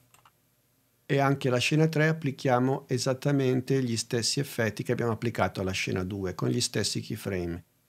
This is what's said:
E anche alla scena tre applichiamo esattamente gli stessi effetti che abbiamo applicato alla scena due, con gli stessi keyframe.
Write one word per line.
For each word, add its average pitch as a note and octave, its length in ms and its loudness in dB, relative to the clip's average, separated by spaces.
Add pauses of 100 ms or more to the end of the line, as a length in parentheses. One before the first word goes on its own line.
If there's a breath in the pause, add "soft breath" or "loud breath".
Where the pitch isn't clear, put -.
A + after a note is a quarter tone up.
(1080)
E C#3 120 0
anche C#3 300 2
alla B2 80 2
scena D#3 320 4
tre D#3 200 2
applichiamo C3+ 800 0
esattamente C3 920 2
gli A#2 140 -2
stessi A#2 420 -2
effetti A#2+ 440 -2
che B2 100 0
abbiamo A#2 200 0
applicato G#2+ 500 0
alla F#2 100 -2
scena G2 320 -2
due, F#2+ 300 -4
con B2 160 -2
gli B2 100 0
stessi A2+ 400 -2
keyframe. F2+ 640 -6 (240)